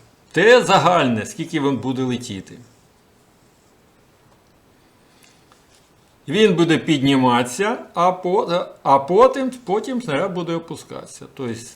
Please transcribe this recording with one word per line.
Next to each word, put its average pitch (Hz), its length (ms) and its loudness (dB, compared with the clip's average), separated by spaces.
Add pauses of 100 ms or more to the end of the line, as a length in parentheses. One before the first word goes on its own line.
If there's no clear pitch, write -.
(320)
Т 226 320 6
загальне, 147 640 2
скільки 160 340 -6
він 135 160 0
буде 123 260 -4
летіти. 110 560 -8 (3750)
Він 196 260 4
буде 160 240 4
підніматися, 135 1000 0 (160)
а 180 180 2
по-, 180 540 -2 (160)
а 139 160 4
потім, 254 520 2 (140)
потім 233 380 -4
снаряд 175 300 -4
буде 170 220 -6
опускатися. - 800 -12
Тобто 117 260 -8 (160)